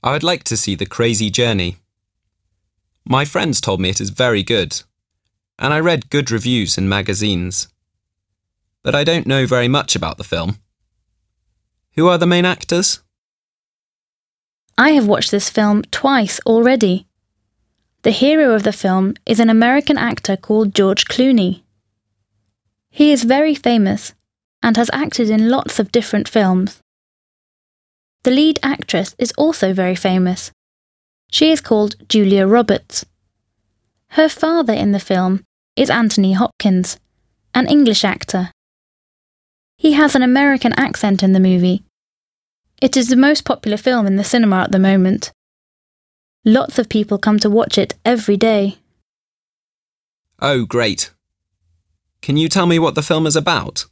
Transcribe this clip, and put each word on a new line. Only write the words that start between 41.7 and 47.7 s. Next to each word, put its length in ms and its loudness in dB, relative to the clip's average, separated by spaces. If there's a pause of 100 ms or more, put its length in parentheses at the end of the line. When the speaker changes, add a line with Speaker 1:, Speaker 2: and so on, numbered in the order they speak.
Speaker 2:
It 160 2
is 120 0
the 60 2
most 300 2
popular 320 -4
film 300 0
in 80 0
the 80 0
cinema 400 2
at 80 -4
the 80 2
moment. 520 2 (1120)
Lots 360 2
of 100 -4
people 300 -2
come 220 0
to 100 0
watch 260 0